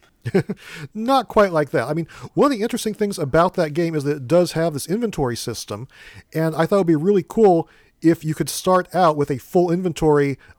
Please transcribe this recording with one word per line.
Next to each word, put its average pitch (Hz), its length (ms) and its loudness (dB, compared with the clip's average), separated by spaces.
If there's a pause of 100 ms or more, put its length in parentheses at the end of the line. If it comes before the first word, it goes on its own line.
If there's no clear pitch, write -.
(440)
<laughs> - 500 -14
Not 240 360 0
quite 196 240 2
like 151 160 0
that. 123 180 -2
I 151 60 -4
mean, 165 160 -4 (240)
one 262 180 2
of 240 60 -4
the 196 40 -4
interesting 226 320 -4
things 202 240 -4
about 165 360 0
that 156 200 -2
game 165 220 -2
is 143 80 -2
that 147 140 -2
it 127 100 -12
does 170 240 4
have 160 220 -2
this 139 120 -6
inventory 165 520 -4
system, 110 500 -10 (460)
and 160 240 -2
I 165 80 0
thought 202 100 0
it 196 40 4
would 175 80 0
be 165 100 4
really 185 280 2
cool 185 440 4 (320)
if 160 240 2
you 156 100 -4
could 151 140 -4
start 185 440 0
out 175 220 4
with 147 160 -2
a 131 60 -4
full 175 340 0
inventory 151 640 0 (220)